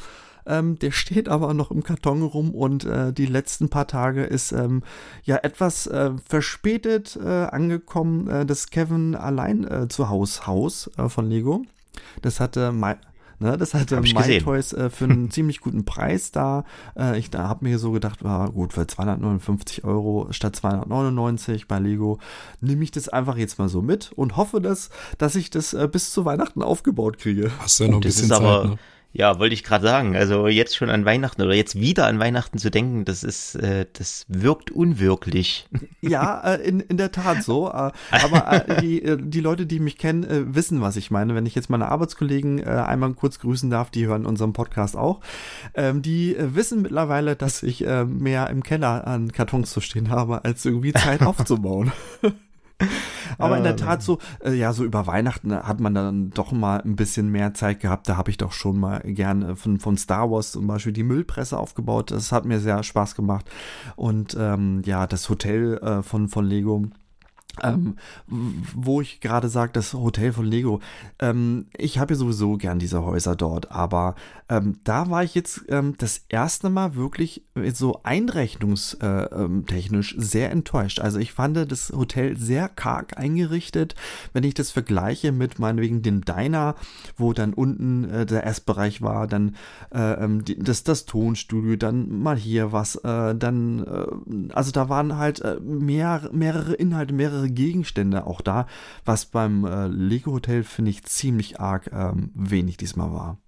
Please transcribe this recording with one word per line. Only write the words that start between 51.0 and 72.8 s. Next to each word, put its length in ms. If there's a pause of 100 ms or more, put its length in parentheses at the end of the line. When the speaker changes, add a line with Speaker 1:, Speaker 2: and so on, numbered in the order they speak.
Speaker 2:
<laughs> 40
Speaker 1:
aufzubauen. 640 (300)
<laughs> 100 (1080)
Aber 180
in 60
der 100
Speaker 2:
Ähm. 60
Speaker 1:
Tat 240
so, 160 (260)
äh, 80
ja, 200
so 120
über 220
Weihnachten 480
hat 260
man 140
dann 360
doch 220
mal 280
ein 160
bisschen 340
mehr 240
Zeit 260
gehabt. 280
Da 80
hab 120
ich 80
doch 160
schon 260
mal 220
gern, 420
äh, 140
von, 220
von 180
Star 340
Wars 220
zum 140
Beispiel 260
die 120
Müllpresse 520
aufgebaut. 540
Das 220
hat 120
mir 160
sehr 220
Spaß 320
gemacht. 320 (500)
Und, 420
ähm, 460
ja, 220
das 220
Hotel, 500
äh, 240
von, 260
von 160
Lego. 420 (760)
Ähm, 340 (320)
w-, 60 (400)
wo 280
ich 180
gerade 300
sag, 240
das 180
Hotel 400
von 140
Lego, 340 (380)
ähm, 480 (100)
ich 220
hab 100
ja 80
sowieso 400
gern 220
diese 260